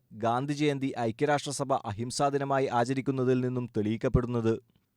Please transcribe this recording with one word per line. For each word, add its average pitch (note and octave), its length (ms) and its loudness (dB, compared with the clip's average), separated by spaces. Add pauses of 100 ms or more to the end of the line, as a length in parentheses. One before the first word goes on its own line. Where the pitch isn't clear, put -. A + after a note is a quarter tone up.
(140)
ഗാന്ധി A#2 400 -2
ജയന്തി C#3 480 -2
ഐക്യരാഷ്ട്രസഭ C#3 720 -2
അഹിംസാ A#2+ 560 -2
ദിനമായി C#3 380 0
ആചരിക്കുന്നതിൽ B2+ 760 2
നിന്നും B2 360 -4
തെളിയിക്കപ്പെടുന്നത്. A2+ 840 2 (340)